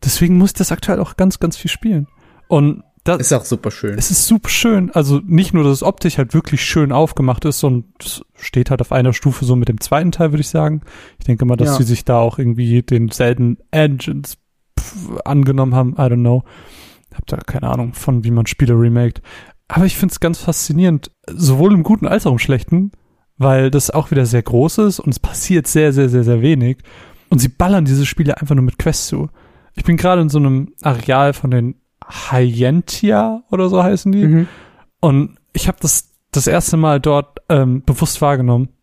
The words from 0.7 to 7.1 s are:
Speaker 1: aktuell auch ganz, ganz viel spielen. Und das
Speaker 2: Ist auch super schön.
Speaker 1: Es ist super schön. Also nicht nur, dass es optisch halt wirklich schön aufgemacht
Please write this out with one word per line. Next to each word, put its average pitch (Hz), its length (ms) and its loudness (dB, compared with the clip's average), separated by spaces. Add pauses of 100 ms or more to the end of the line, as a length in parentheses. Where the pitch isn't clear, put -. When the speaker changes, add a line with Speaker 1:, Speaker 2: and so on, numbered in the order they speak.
Speaker 1:
aktuell - 280 -4
auch - 160 -8
ganz, 185 240 0
ganz 165 160 -4
viel - 140 -6
spielen. 170 360 -4 (420)
Und 147 340 2 (200)
das 175 160 -2
Speaker 2:
Ist 127 140 -2
auch 127 140 -2
super 110 240 -4
schön. 104 260 -8
Speaker 1:
Es - 140 -4
ist - 160 0
super - 240 0
schön. 208 400 0
Also 143 340 2
nicht 175 300 2
nur, 160 100 4
dass 139 80 4
es 135 100 -2
optisch - 360 -2
halt 127 160 -2
wirklich 156 280 0
schön 147 300 0
aufgemacht 135 540 0